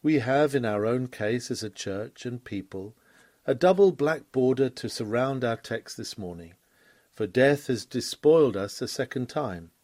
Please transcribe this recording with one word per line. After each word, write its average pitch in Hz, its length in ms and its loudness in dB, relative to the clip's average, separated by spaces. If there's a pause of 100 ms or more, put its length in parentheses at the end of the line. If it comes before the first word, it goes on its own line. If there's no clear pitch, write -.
We 151 180 4
have, 135 340 2
in 127 100 2
our 104 220 0
own 123 220 0
case 117 420 -4
as 120 140 -6
a 107 60 -8
church - 540 -8
and 123 200 -8
people, 98 500 -10 (540)
a 131 60 2
double 185 380 6
black 147 400 -2
border 131 360 2
to 123 200 -8
surround 123 560 -2
our 113 120 0
text - 400 -10
this - 220 -12
morning, 90 360 -12 (580)
for 107 160 -4
death 139 400 4
has 120 180 -4
despoiled 143 720 4
us 98 260 -6
a 123 60 -6
second 127 400 -6
time. 92 420 -6 (120)